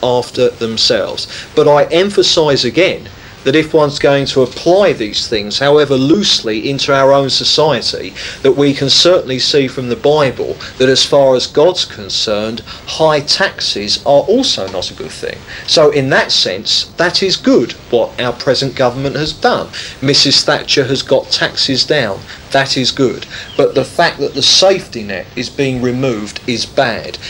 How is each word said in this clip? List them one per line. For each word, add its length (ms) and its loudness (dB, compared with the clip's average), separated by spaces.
after 460 0
themselves? 1080 -4
But 120 4
I 180 6
emphasise 800 2
again 440 0
that 140 0
if 160 0
one's 260 2
going 260 2
to 160 0
apply 520 2
these 340 -6
things, 320 -4
however 360 4
loosely, 760 0
into 240 -2
our 180 4
own 180 4
society, 840 0
that 120 4
we 200 2
can 160 -2
certainly 480 2
see 300 0
from 220 -8
the 80 -2
Bible 560 0
that 100 4
as 180 2
far 300 4
as 100 0
God's 380 2
concerned, 800 -4
high 580 0
taxes 840 -2
are 160 6
also 480 0
not 220 -8
a 20 -16
good 180 -12
thing. 260 -10
So 240 4
in 200 0
that 200 0
sense, 540 -2
that 260 0
is 140 0
good 380 2
what 300 0
our 100 -2
present 460 -2
government 400 -2
has 160 -4
done. 340 -2
Missus 440 2
Thatcher 400 0
has 160 -2
got 280 0
taxes 560 -2
down. 360 -2
That 260 0
is 140 0
good. 340 -2
But 160 2
the 100 0
fact 360 -2
that 160 -4
the 80 -2
safety 580 2
net 240 -8
is 140 -6
being 320 -2
removed 640 -2
is 200 -4
bad. 500 -2